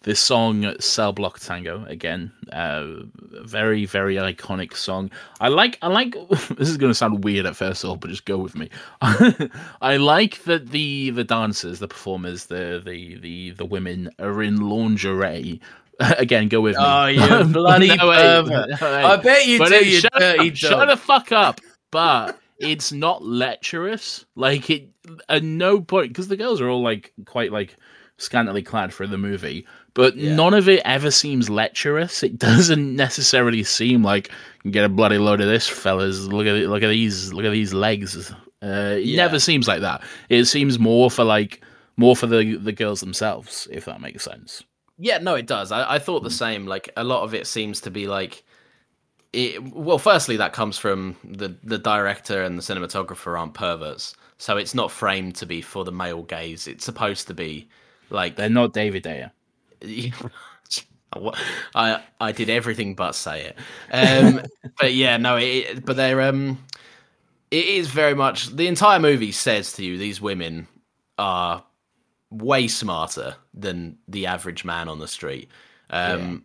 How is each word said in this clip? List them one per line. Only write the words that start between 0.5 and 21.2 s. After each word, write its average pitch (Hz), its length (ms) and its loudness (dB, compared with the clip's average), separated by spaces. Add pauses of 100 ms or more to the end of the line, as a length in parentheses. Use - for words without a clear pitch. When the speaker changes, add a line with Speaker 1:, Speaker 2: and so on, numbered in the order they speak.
Speaker 1:
Cell 104 320 -2
Block 95 280 -8
Tango, 87 460 -10
again, 82 460 -8 (220)
uh, 76 320 -6 (580)
very, 107 400 0
very 98 300 -2
iconic 95 600 -6
song. 95 360 -6 (320)
I 120 60 2
like, 202 340 2
I 170 60 -2
like, 240 340 0
<laughs> 175 80 -14 (260)
this 147 140 -2
is 156 80 -4
gonna 131 160 2
sound 107 280 0
weird 101 220 -2
at 92 100 -4
first 95 300 -6
of 95 60 -6
all, - 60 -8
but 143 120 -12
just 90 160 -12
go 98 140 -4
with 92 180 -8
me. 78 140 -10 (140)
<laughs> - 180 -10
I 139 960 2
like 160 460 2
that 156 260 -2
the, 139 400 -4
the 120 140 -4
dancers, 104 560 -4
the 101 80 -10
performers, 90 580 -10
the, 87 360 -8
the, 90 340 -16
the, 87 340 -14
the 95 160 -12
women 90 520 -6
are 101 240 -4
in 104 140 0 (140)
lingerie. 98 920 -2 (200)
<laughs> - 200 -20
Again, 123 480 2
go 110 140 2
with 107 160 2
me. 139 40 2
Speaker 2:
Oh, 143 260 4
you 180 360 6
Speaker 1:
<laughs> 160 80 4
Speaker 2:
bloody 180 420 8
Speaker 1:
No, 175 140 6
wait, 170 140 8
Speaker 2:
pervert. 160 480 6
Speaker 1:
no, 147 100 -4
wait. 143 240 0
Speaker 2:
I 196 140 8
bet 262 280 6
you 240 120 4
Speaker 1:
But 170 100 6
Speaker 2:
do, - 60 6
Speaker 1:
then 208 100 10
Speaker 2:
you 185 160 6
Speaker 1:
shut 226 180 4
Speaker 2:
dirty 170 300 4
Speaker 1:
up, 147 80 -4
shut 147 140 0
Speaker 2:
dog. 277 180 6
Speaker 1:
the 277 80 6
fuck 262 340 2